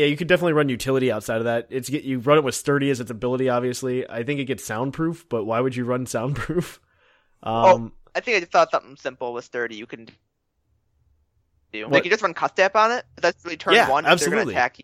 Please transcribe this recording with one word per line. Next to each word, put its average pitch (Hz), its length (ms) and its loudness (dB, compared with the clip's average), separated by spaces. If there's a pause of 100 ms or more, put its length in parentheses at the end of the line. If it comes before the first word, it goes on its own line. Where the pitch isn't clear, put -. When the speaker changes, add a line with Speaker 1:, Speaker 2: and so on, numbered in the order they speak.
Speaker 1:
you 147 120 2
could 170 100 -4
definitely 170 260 2
run 147 160 2
utility 131 420 0
outside 107 280 -4
of 113 60 -2
that. 117 260 -2
It's 127 180 -6
get, 143 140 -4
you 131 160 -4
run 147 180 4
it 151 60 4
with 127 120 -2
Sturdy 139 340 0
as 131 120 0
its 120 100 -8
ability, 123 380 -2
obviously. 123 600 -2
I 117 140 -6
think 139 160 -4
it 135 60 -6
gets 127 180 -6
Soundproof, 143 680 -4
but 113 160 -2
why 110 140 0
would 127 160 0
you 123 100 -4
run 123 200 -2
Soundproof? 143 800 -4
<laughs> - 40 -20 (540)
Um, 113 220 2
Speaker 2:
Oh, 117 260 4 (220)
I 180 60 -4
think 214 180 0
I - 40 0
just 170 100 -10
thought 170 180 4
something 131 280 -4
simple 127 360 -8
with 117 120 -8
Sturdy 117 300 -6
you 107 120 -14
can 113 180 -18 (1700)
do. 107 120 -10
Speaker 1:
What? 117 60 -10
Speaker 2:
Like, 139 140 4
you 175 60 -2
just 220 100 2
run 180 140 0
Custap 190 400 0
on 220 160 4
it, 247 120 -4 (120)
but - 80 -6
that's 175 200 0
really 170 140 -10
turn - 160 0
Speaker 1:
Yeah, 226 160 6
Speaker 2:
one, 139 160 2
and 165 140 4
they're - 100 0
gonna 208 120 0
Speaker 1:
absolutely. 143 120 -4
Speaker 2:
attack 123 300 0